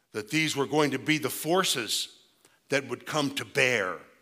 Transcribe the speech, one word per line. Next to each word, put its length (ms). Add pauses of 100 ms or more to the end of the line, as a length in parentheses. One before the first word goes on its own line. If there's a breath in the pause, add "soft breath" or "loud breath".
(120 soft breath)
That 180
these 260
were 100
going 260
to 60
be 200
the 120
forces 800 (640 soft breath)
that 180
would 160
come 280
to 120
bear, 520 (260)